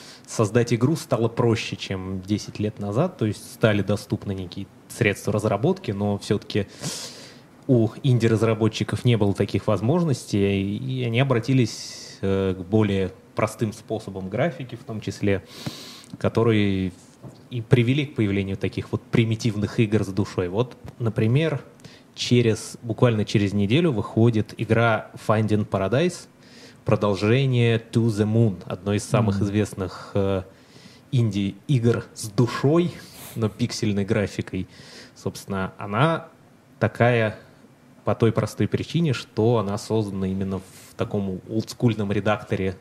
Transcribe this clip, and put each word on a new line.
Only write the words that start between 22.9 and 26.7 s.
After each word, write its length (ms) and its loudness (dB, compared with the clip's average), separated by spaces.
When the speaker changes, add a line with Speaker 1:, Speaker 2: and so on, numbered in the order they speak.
Speaker 1:
через 280 2
неделю 380 2
выходит 680 2
игра 540 2
Finding 420 2
Paradise, 600 -2